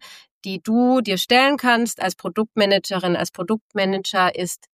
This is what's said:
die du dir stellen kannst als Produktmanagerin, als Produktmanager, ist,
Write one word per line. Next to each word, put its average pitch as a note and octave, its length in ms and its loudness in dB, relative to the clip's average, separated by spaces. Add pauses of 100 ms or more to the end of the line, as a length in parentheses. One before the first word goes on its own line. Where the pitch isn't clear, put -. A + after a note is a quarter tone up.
(440)
die F#3+ 200 -8
du B3 380 2
dir G3 180 -2
stellen C4+ 380 2
kannst A#3+ 440 0
als F#3+ 140 -2
Produktmanagerin, G3 1000 0
als - 140 -4
Produktmanager, F#3+ 1040 -2
ist, - 400 -8